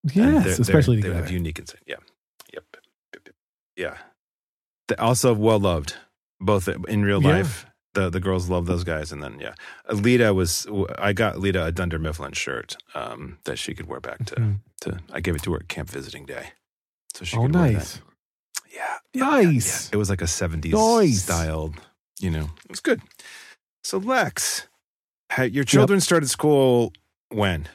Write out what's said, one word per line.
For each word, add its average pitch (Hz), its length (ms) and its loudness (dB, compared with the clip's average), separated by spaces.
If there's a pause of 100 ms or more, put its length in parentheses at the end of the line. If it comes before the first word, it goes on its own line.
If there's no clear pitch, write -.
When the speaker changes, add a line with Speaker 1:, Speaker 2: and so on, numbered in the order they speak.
Speaker 1:
And 143 120 -2
Speaker 2:
Yes, 254 280 6
Speaker 1:
they're, 90 180 2
Speaker 2:
especially 127 400 4
Speaker 1:
they're, 92 100 -2
they 87 60 -2
have 85 80 -2
Speaker 2:
together. 90 140 -4
Speaker 1:
unique 80 200 -4
insight. - 280 -20
Yeah. 71 80 -10 (580)
Yep. - 100 -16 (500)
Yep, - 140 -20
yep. - 80 -20 (400)
Yeah. 76 220 -10 (880)
They're - 140 -2
also 117 320 4
well-loved, 101 640 2 (440)
both 95 280 0
in 104 360 -2
real 101 200 2
Speaker 2:
Yeah. 139 140 6
Speaker 1:
life. 165 280 -4 (280)
The, 95 160 0
the 87 100 -2
girls 90 300 -2
love 87 180 0
those 87 160 0
guys. 78 280 -6
And 73 100 -12
then, 69 180 -12
yeah. - 140 -12 (380)
Lita 113 420 4
was, 90 300 0
w-, 98 240 -2 (100)
I 101 160 0
got 104 260 -2
Lita 92 260 0
a 85 60 -4
Dunder 82 280 -4
Mifflin 76 340 -6
shirt, - 440 -8 (180)
um, - 500 -12
that - 140 -8
she - 140 -8
could - 140 -12
wear - 120 -10
back - 260 -10
to, - 100 -12
Speaker 2:
Mm-hmm. 110 180 0 (280)
Speaker 1:
to, - 180 -8 (120)
I - 80 -8
gave 90 160 -2
it 76 80 -6
to 87 100 -4
her - 60 -4
at - 80 -16
camp 67 220 -10
visiting 69 360 -14
day. - 260 -14 (640)
So - 120 -14
she 101 120 -4
Speaker 2:
Oh, 113 80 2
Speaker 1:
could 147 80 2
wear 175 140 4
that. 117 60 4
Speaker 2:
nice. - 280 -4 (720)
Speaker 1:
Yeah. - 80 -12 (320)
Yeah, 269 280 2
yeah, 175 100 6
Speaker 2:
Nice. - 400 0
Speaker 1:
yeah. - 40 -2
It - 20 2
was 101 120 0
like 92 120 -2
a 87 60 -2
seventies 80 460 -2
Speaker 2:
Nice. 214 500 4
Speaker 1:
styled, 78 520 -2 (460)
you 92 100 -2
know, 78 180 -4 (140)
it - 60 -20
was - 100 -14
good. - 220 0 (840)
So - 160 -6
Lex, 214 680 -2 (680)
ha-, 131 100 0
your 127 200 -2
Speaker 2:
Yep. - 40 -4
Speaker 1:
children 196 320 6
started 160 300 2
school 127 640 4 (360)
when? 90 440 -2